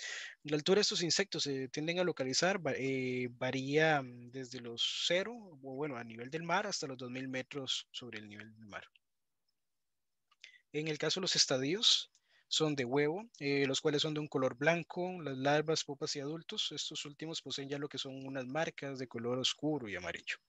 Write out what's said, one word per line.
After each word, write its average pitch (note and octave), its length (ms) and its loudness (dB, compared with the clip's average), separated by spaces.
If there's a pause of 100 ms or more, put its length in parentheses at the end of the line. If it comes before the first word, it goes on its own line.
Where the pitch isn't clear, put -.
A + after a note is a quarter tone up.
(420)
La D3+ 140 0
altura E3 200 6
de G#3 60 6
estos G3 200 2
insectos E3+ 420 2
se C3+ 240 -2
tienden E3 320 -2
a F3+ 40 4
localizar, E3+ 600 2
va-, C3+ 120 2
eh, B2+ 540 0
varía, C3+ 720 4
mm, A#2+ 280 -12
desde B2+ 300 -8
los A#2 460 -2
cero, F#3+ 260 2
o D#3 420 -12
bueno, C#3 220 -4
a A#2 80 -8
nivel A#2 260 -10
del D#3+ 120 -4
mar, F3 240 2
hasta - 200 -4
los C3 120 -8
dos B2+ 120 -6
mil C3 180 -6
metros C3 640 -4
sobre A2+ 260 -10
el G#2+ 100 -12
nivel G#2+ 260 -14
del A2 120 -20
mar. - 180 -10 (1900)
En D#3 140 0
el D3+ 100 -2
caso - 200 2
de G3 40 -2
los F3 120 2
estadios, D3+ 760 4 (380)
son D3+ 280 4
de C3 80 0
huevo, D3 420 2 (120)
eh, C#3+ 280 4
los C3+ 140 2
cuales D3 220 4
son D#3 100 2
de D3+ 80 -2
un D3+ 80 -4
color C3 300 2
blanco. F3 640 0
Las C3+ 160 -4
larvas, D3+ 460 4
pupas D3 320 -4
y C#3+ 40 -6
adultos, E3 520 -4
estos D3+ 340 -6
últimos D#3 340 -8
poseen C#3 300 -6
ya C#3+ 80 -2
lo C#3+ 100 -4
que - 80 -10
son C3+ 300 -6
unas C3+ 180 -4
marcas C#3 540 -4
de B2+ 100 -6
color A#2+ 300 -2
oscuro C3 500 0
y F#2+ 80 -6
amarillo. E3+ 400 -6 (120)